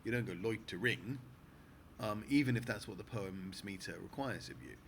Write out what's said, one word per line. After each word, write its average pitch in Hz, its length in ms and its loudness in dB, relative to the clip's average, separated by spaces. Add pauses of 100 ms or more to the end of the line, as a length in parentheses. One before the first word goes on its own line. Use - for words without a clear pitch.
You 117 80 0
don't 120 140 4
go 92 160 -2
loitering, 107 760 2 (800)
um, 107 300 0
even 139 280 8
if 110 80 2
that's 113 220 -2
what 104 100 -6
the 107 60 -8
poem's 95 600 -4
meter 95 380 -6
requires 104 480 -2
of - 140 -10
you. 62 120 -10 (120)